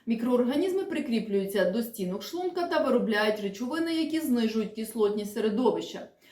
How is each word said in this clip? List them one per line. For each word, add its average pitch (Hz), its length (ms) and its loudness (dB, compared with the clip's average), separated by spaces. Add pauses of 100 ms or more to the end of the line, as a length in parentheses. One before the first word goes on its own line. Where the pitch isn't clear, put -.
Мікроорганізми 247 800 2
прикріплюються 202 880 0
до 226 120 0
стінок 190 400 -6
шлунка 349 440 -4
та 311 160 0
виробляють 214 560 2
речовини, 294 560 -4
які 311 240 0
знижують 226 540 0
кислотність 214 600 -2
середовища. 214 760 0 (240)